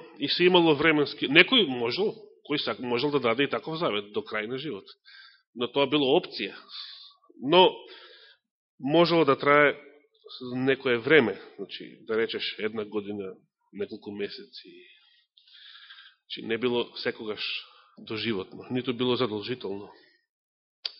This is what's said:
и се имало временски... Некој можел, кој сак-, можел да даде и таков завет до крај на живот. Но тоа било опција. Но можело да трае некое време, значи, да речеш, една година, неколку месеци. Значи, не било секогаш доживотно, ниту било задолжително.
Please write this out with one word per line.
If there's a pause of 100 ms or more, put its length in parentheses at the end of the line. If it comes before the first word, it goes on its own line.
(200)
и
се
имало
временски...
Некој
можел, (340)
кој
сак-,
можел
да
даде
и
таков
завет
до
крај
на
живот. (720)
Но
тоа
било
опција. (880)
Но (1040)
можело
да
трае (800)
некое
време, (160)
значи, (100)
да
речеш,
една
година, (400)
неколку
месеци. (1500)
Значи,
не
било
секогаш (540)
доживотно,
ниту
било
задолжително. (1080)